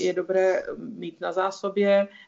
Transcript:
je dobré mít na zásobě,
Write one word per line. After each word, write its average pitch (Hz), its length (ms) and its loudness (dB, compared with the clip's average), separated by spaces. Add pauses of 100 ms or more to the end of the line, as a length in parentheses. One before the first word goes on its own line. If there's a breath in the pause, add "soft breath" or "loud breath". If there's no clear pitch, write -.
je 180 120 2
dobré 185 500 2 (160)
mít 165 420 -12
na 180 120 -4
zásobě, 196 760 2 (200 soft breath)